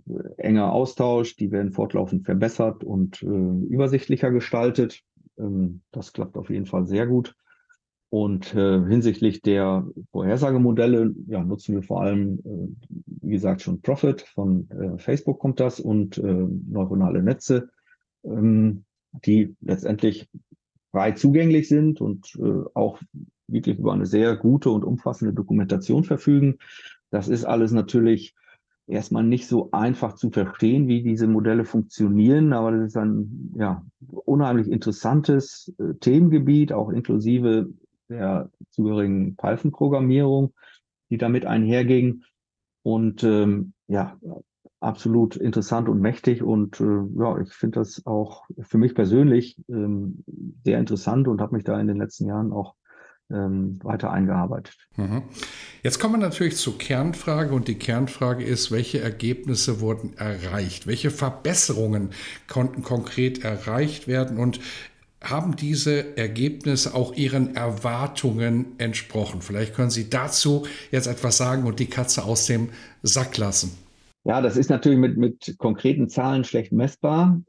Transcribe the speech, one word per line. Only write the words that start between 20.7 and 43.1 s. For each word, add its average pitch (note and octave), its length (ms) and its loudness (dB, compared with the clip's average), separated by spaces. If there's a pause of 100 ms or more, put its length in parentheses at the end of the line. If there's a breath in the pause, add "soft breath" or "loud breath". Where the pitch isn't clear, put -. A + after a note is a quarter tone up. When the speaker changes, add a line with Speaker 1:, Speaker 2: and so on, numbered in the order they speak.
Speaker 1:
frei G2 200 0
zugänglich D#3 560 4
sind D3+ 320 2
und, G2+ 400 -6
äh, G2+ 240 -2 (100)
auch - 280 -2 (480)
wirklich A2+ 300 -2
über - 120 0
eine G2 140 0
sehr G#2+ 320 2
gute C3+ 320 2
und G#2+ 160 0
umfassende A#2+ 480 -4
Dokumentation G#2 720 0
verfügen. C#3 500 2 (560 loud breath)
Das G2+ 160 -4
ist A#2 160 0
alles A2+ 300 2
natürlich A2+ 600 2 (540 soft breath)
erstmal A2 380 -2
nicht A#2+ 200 2
so - 280 0
einfach A2 420 -2
zu A#2+ 140 -2
verstehen, A2+ 580 2
wie A#2+ 160 2
diese A2+ 240 0
Modelle A2 380 2
funktionieren, A2+ 880 4
aber A2+ 180 0
das A2 200 0
ist A#2 60 -4
ein, G#2+ 600 -4
ja, G2 280 -2 (380)
unheimlich B2 480 2
interessantes, C3+ 1080 0
äh, D3+ 160 -4
Themengebiet, D3 760 6
auch G#2+ 200 -2
inklusive A2+ 760 2 (420)
der G2 400 -4 (220)
zugehörigen G2+ 640 0
Python-Programmierung, C#3 1160 2 (560 soft breath)
die A#2 80 -2
damit A#2+ 280 0
einherging. A#2+ 800 2 (600 loud breath)
Und, A2+ 400 0